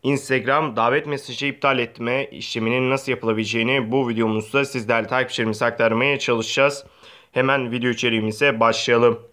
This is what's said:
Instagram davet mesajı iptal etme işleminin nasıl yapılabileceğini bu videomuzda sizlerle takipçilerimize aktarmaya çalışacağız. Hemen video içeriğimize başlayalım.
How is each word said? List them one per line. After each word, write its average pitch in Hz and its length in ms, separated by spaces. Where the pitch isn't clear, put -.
Instagram 135 720
davet 127 320
mesajı 139 380
iptal 135 340
etme 120 460
işleminin 117 640
nasıl 135 220
yapılabileceğini 113 800
bu 127 180
videomuzda 110 560
sizlerle 117 420
takipçilerimize 123 580
aktarmaya 117 540
çalışacağız. 135 680
Hemen 131 400
video 123 180
içeriğimize 113 720
başlayalım. 117 600